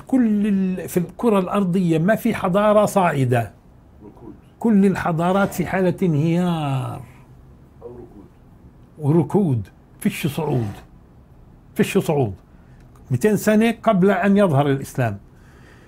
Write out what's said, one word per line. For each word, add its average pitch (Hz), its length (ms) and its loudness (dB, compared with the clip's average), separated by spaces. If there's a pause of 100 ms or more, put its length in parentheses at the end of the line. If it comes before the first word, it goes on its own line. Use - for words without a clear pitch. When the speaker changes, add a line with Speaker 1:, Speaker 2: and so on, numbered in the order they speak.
Speaker 1:
كل 214 400 0
ال-، 185 420 -2
في - 80 -4
الكرة 196 420 0
الأرضية 180 580 0
ما 185 180 2
في 220 200 -2
حضارة 208 500 2
صاعدة. 135 640 0 (540)
Speaker 2:
ركود. - 280 -20 (260)
Speaker 1:
كل 202 260 4
الحضارات 185 680 0
في 170 120 -4
حالة 180 380 0
انهيار. 156 960 -2 (800)
Speaker 2:
أو 120 60 -18
ركود. 120 380 -20 (720)
Speaker 1:
وركود، 147 680 0 (320)
فيش - 280 -4
صعود. 135 440 -4 (1040)
فيش - 220 0
صعود. 143 360 -2 (800)
ميتين 202 260 0
سنة 214 460 2
قبل 202 280 4
أن 196 260 2
يظهر 147 340 2
الإسلام. 127 460 -4 (720)